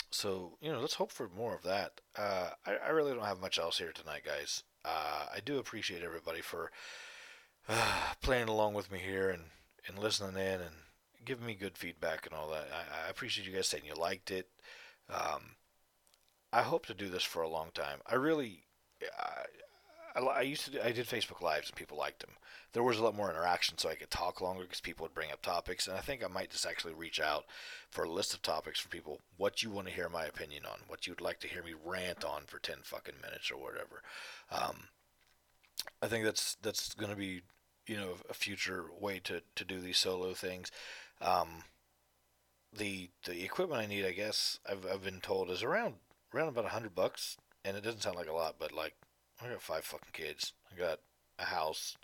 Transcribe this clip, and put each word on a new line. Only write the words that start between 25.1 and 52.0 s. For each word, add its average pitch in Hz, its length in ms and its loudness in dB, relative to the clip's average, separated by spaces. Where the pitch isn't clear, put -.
bring 78 180 -2
up 69 100 -8
topics. 90 460 0
And 95 100 -2
I 98 40 -2
think 131 220 -4
I 95 40 0
might 92 240 -4
just - 140 0
actually 85 280 -4
reach 80 260 -4
out 76 260 4
for - 140 0
a 82 60 2
list 90 240 2
of - 80 -6
topics 78 380 0
for - 100 -4
people, 78 300 -6
what - 260 4
you 113 60 -4
wanna 98 200 -4
hear 85 180 0
my 85 180 0
opinion 73 400 -6
on, 52 220 -6
what 82 200 -6
you'd 87 140 -6
like 87 200 0
to 90 60 -6
hear 87 160 -6
me 82 100 -8
rant 90 400 -2
on 73 220 -2
for - 140 -12
ten 76 240 -4
fucking - 380 -8
minutes - 300 -4
or 64 60 -4
whatever. - 440 -8
Um, - 380 0
I 110 60 4
think 110 160 2
that's, - 380 2
that's - 320 0
gonna 104 220 -2
be, 95 260 -2
you 110 120 -2
know, 92 180 -2
a 98 40 -6
future 92 520 -2
way 98 280 -2
to, 87 160 -2
to 98 100 -4
do 92 140 -4
these 90 180 2
solo 92 360 4
things. 90 380 -4
Um, 82 420 4
the, 95 320 -2
the 87 180 -2
equipment 147 380 2
I 107 40 0
need, 101 200 2
I 92 60 4
guess, 101 480 0
I've, 95 160 -2
I've 95 180 0
been 92 180 -4
told 95 280 2
is 92 140 0
around, 170 320 2
around 151 160 4
about 117 160 2
a 90 40 0
hundred 110 240 -2
bucks, - 440 2
and 98 140 0
it 101 60 -4
doesn't 110 180 -2
sound 92 160 0
like 87 100 -4
a 78 60 0
lot, 80 260 2
but, 76 140 -4
like, 78 220 -2
I 117 60 -6
got 110 140 -6
five 80 240 -2
fucking - 260 -8
kids. 78 400 -4
I 92 40 -10
got 85 220 2
a 90 60 -2
house. 82 580 0